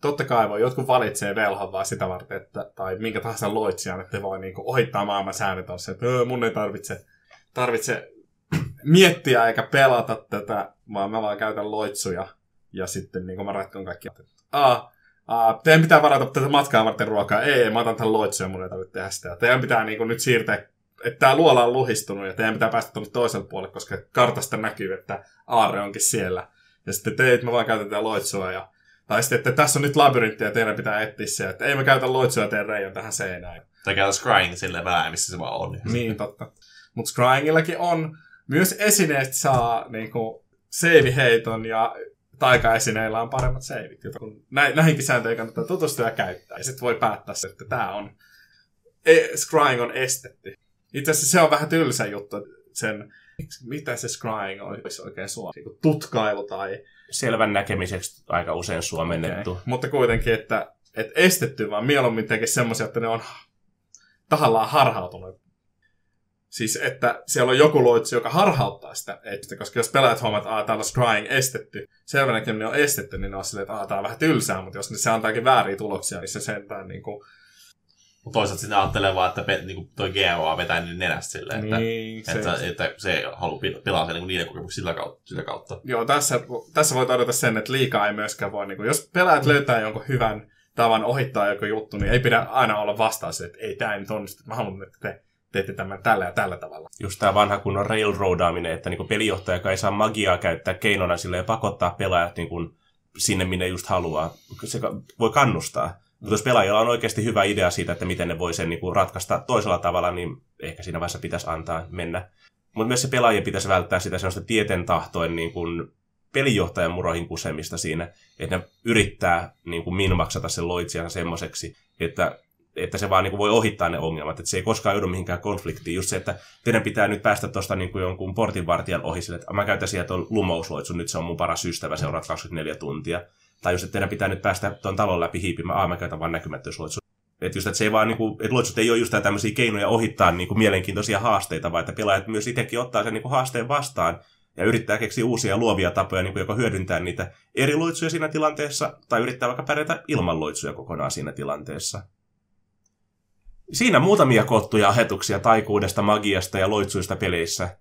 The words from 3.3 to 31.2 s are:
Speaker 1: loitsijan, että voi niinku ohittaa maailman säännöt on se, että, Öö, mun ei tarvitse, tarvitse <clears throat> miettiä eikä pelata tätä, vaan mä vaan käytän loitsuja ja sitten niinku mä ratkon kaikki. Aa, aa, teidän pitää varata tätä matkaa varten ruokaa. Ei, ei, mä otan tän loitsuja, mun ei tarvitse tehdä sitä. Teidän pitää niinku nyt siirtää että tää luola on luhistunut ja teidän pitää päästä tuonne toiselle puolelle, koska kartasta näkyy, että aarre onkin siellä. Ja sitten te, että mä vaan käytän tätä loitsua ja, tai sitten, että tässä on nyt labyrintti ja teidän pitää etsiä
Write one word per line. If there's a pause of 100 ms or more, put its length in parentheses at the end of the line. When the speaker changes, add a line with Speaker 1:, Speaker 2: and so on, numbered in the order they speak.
Speaker 1:
loitsijan,
että
voi
niinku
ohittaa
maailman
säännöt
on
se,
että,
Öö,
mun
ei
tarvitse, (480)
tarvitse (400)
<clears throat>
miettiä
eikä
pelata
tätä, (200)
vaan
mä
vaan
käytän
loitsuja (440)
ja
sitten
niinku
mä
ratkon
kaikki. (440)
Aa, (360)
aa,
teidän
pitää
varata
tätä
matkaa
varten
ruokaa.
Ei, (100)
ei,
mä
otan
tän
loitsuja,
mun
ei
tarvitse
tehdä
sitä.
Teidän
pitää
niinku
nyt
siirtää (480)
että
tää
luola
on
luhistunut
ja
teidän
pitää
päästä
tuonne
toiselle
puolelle,
koska (140)
kartasta
näkyy,
että (240)
aarre
onkin
siellä. (380)
Ja
sitten
te,
että
mä
vaan
käytän
tätä
loitsua
ja, (380)
tai
sitten,
että
tässä
on
nyt
labyrintti
ja
teidän
pitää
etsiä